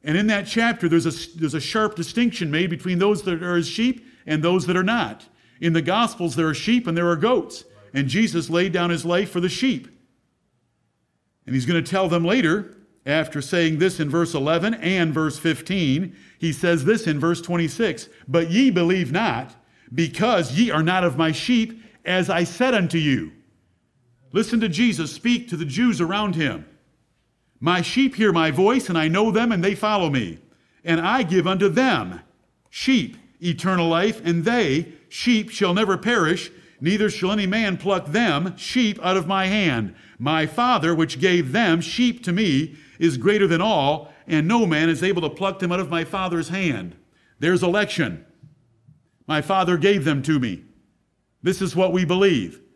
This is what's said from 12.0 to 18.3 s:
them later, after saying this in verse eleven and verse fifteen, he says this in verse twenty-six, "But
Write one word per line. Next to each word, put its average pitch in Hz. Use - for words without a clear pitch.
them 170
later, 185
after 151
saying 160
this 180
in 147
verse 156
eleven 165
and 175
verse 156
fifteen, 165
he 160
says 170
this 214
in 151
verse 170
twenty-six, 175
"But 165